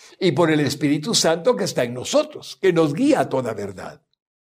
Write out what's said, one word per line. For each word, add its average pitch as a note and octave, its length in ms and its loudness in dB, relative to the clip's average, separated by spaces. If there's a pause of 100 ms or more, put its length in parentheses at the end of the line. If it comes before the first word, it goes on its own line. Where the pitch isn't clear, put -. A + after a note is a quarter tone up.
(180)
y F3+ 140 2
por D#3 180 4
el D3+ 100 4
Espíritu D3+ 540 0
Santo F3 420 2
que G3 80 -2
está D3 200 -2
en A#2+ 100 -4
nosotros, - 640 -4
que F#3+ 120 4
nos D#3+ 200 2
guía B3 280 2
a C3 80 -2
toda A#2+ 260 -2
verdad. F#2 500 -12 (440)